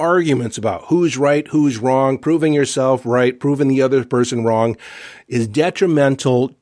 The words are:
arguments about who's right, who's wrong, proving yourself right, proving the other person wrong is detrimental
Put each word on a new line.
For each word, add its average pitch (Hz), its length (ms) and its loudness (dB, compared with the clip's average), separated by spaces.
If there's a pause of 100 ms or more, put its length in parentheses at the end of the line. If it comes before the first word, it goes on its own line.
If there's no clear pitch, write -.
arguments 156 580 0
about 101 280 -6
who's 160 300 0
right, 147 320 0
who's 147 300 0
wrong, 131 400 0
proving 156 340 0
yourself 131 520 0
right, 123 340 0
proving 143 300 0
the 135 140 2
other 131 220 2
person 123 380 0
wrong 113 340 0 (520)
is 117 180 -2
detrimental 139 1160 0